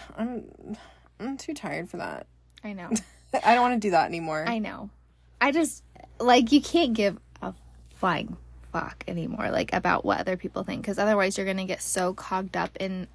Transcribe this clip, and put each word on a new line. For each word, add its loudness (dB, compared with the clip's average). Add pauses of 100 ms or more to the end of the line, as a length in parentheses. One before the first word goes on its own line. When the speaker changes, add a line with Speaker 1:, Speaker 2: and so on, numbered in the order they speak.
(160)
Speaker 1:
I'm, -8 (440)
I'm -6
too -10
tired -8
for -10
that. -8 (380)
Speaker 2:
I -8
know. -12 (240)
Speaker 1:
<laughs> -4
I 8
don't 6
wanna 4
do 2
that 6
anymore. -4
Speaker 2:
I -2
know. -8 (500)
I 4
just, 0 (340)
like, 6
you 10
can't 2
give 0 (220)
a -6 (400)
flying -2 (360)
fuck -6
anymore, -4
like, 0
about 0
what 2
other -2
people -8
think, -8
'cause -4
otherwise 2
you're -4
gonna -2
get -6
so -2
cogged -6
up -4
in -6